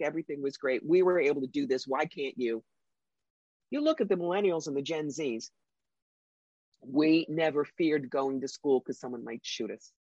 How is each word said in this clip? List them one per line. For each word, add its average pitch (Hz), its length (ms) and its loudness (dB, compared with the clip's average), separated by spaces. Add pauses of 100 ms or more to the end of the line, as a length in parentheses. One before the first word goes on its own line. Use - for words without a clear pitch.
everything 151 400 -4
was 139 160 -4
great. 131 280 -2
We 175 160 6
were 180 160 4
able 143 240 2
to 131 60 -4
do 143 180 -2
this. 127 220 -2
Why 135 200 0
can't 139 300 -6
you?" 117 240 -2 (1080)
You 269 100 -4
look 311 220 2
at 196 80 0
the 190 80 2
millennials 175 500 0
and 143 80 -4
the 143 60 -2
Gen 156 260 -4
Zs. 131 420 -4 (1300)
We 156 480 4
never 151 340 2
feared 151 460 0
going 135 320 -2
to 135 80 -6
school 135 320 2
'cause - 180 -8
someone 123 240 -8
might 117 220 -10
shoot 107 260 -6
us. - 220 -16 (200)